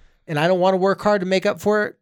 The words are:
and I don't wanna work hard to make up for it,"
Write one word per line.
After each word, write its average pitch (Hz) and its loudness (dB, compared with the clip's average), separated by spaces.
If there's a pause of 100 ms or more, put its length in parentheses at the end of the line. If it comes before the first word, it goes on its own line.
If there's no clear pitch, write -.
(260)
and 151 -4
I 160 0
don't 185 2
wanna 190 2
work 190 0
hard 208 2
to 180 -6
make 185 0
up - -4
for 208 0
it," - -14